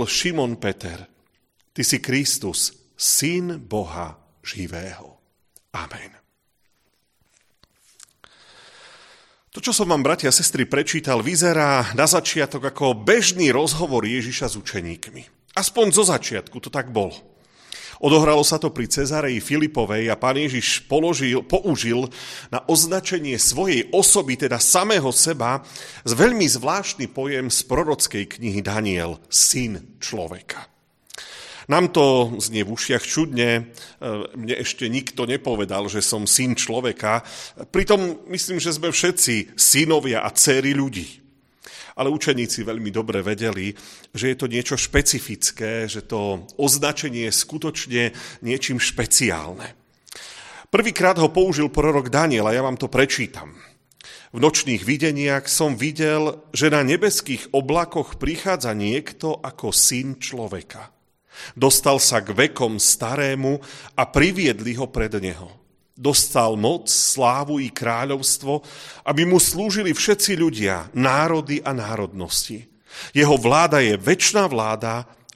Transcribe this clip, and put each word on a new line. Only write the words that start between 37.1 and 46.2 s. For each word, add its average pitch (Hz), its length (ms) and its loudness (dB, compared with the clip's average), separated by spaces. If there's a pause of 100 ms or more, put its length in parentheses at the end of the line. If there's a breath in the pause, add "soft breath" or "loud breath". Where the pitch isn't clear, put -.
Pritom 185 560 0
myslím, 180 320 -4
že 156 160 -2
sme 160 160 -2
všetci 131 640 0
synovia 139 640 4
a 104 80 -2
dcéry 135 480 2
ľudí. 117 480 -4 (720 loud breath)
Ale 139 160 0
učeníci 127 480 -2
veľmi 110 320 -6
dobre 107 320 -2
vedeli, 101 480 -4 (400 loud breath)
že 120 160 -2
je 127 80 0
to 127 160 -4
niečo 123 240 -2
špecifické, 113 1120 -2
že 104 160 -8
to 101 400 -4 (160)